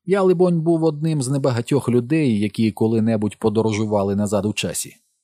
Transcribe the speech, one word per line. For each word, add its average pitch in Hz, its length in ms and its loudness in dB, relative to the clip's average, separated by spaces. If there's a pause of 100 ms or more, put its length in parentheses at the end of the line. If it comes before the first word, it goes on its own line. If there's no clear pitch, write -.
Я, 196 160 0
либонь, 180 400 2
був 160 220 0
одним 156 380 0
з 123 80 -4
небагатьох 131 600 0
людей, 120 500 2
які 107 320 0
коли-небудь 110 680 0
подорожували 104 760 0
назад 101 300 0
у 107 80 -2
часі. - 400 -8 (300)